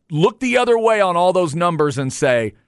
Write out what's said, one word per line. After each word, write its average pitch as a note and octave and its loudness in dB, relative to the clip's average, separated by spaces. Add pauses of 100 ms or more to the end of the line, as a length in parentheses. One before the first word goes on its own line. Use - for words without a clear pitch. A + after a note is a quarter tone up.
(100)
look E3 -2
the B3 -2
other A#3+ 2
way A3 2
on F3+ 0
all F3+ 2
those F3 0
numbers D3+ -2
and C3+ -4
say, A#2+ 0 (140)